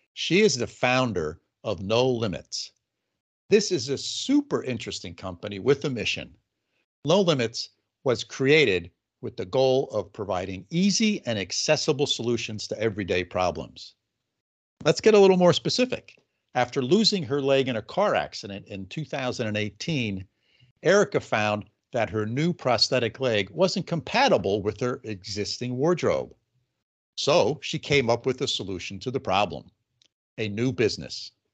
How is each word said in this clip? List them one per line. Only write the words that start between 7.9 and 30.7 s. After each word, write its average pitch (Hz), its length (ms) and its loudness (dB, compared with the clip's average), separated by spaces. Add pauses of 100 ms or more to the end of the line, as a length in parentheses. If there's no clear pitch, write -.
was 117 220 0
created 131 680 2 (300)
with 117 160 -10
the 101 100 -8
goal 131 460 2
of 104 200 -4
providing 95 580 -6
easy 202 560 0
and 113 120 -2
accessible 139 680 0
solutions 117 580 -4
to - 140 -6
everyday 98 420 -2
problems. - 720 -4 (920)
Let's 156 160 2
get 214 140 6
a 208 60 10
little 190 160 8
more 180 160 8
specific. - 680 -2 (380)
After 127 260 0
losing 185 420 2
her 139 180 -2
leg 135 240 4
in 127 80 -2
a 107 80 -4
car 190 320 0
accident 98 540 -6
in 95 180 -10
two 156 180 -8
thousand 123 440 -4
and 107 80 -4
eighteen, 107 680 -4 (600)
Erica 185 340 4
found 107 460 0 (280)
that 110 180 -2
her 107 160 -2
new 143 260 -2
prosthetic 120 680 0
leg 110 320 0
wasn't 180 380 0
compatible 139 760 2
with 101 160 -4
her 127 240 -4
existing 107 760 -6
wardrobe. 123 560 0 (840)
So 143 440 2
she - 200 -6
came 139 280 2
up 117 160 2
with 127 160 -2
a 139 60 -4
solution 95 540 -6
to 127 100 -8
the 123 80 -2
problem, 92 460 0 (720)
a 110 100 -4
new 113 220 0